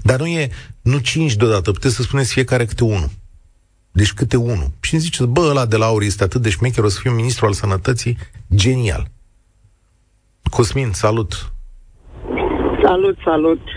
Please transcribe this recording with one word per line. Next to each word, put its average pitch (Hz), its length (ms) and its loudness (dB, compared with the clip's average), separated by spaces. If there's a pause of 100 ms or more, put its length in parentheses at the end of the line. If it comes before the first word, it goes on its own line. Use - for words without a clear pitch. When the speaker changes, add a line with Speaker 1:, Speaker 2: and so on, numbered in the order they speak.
Speaker 1:
Dar 127 160 2
nu 160 80 -2
e, 156 220 -2 (320)
nu 131 160 2
cinci 135 380 0
deodată, 107 360 2
puteți 117 240 0
să 127 60 -4
spuneți 131 320 0
fiecare 123 320 2
câte 120 180 -2
unul. 95 260 2 (840)
Deci 98 220 2
câte 127 240 0
unul. 110 300 0 (140)
Și - 120 -2
îmi 160 80 2
ziceți, 143 280 -2
„Bă, 160 200 2
ăla 135 160 2
de 110 120 0
la 110 80 2
aur 110 160 2
este 101 220 -2
atât 120 180 0
de 110 80 0
șmecher, 120 340 0
o 107 40 2
să 98 140 -2
fiu 127 100 -2
ministru 117 340 0
al 104 80 2
sănătății, 107 640 -2 (380)
genial.” 113 500 2 (1400)
Cosmin, 131 420 0
salut! 107 640 -2 (1300)
Speaker 2:
Salut, 185 400 4
salut! 160 380 2 (160)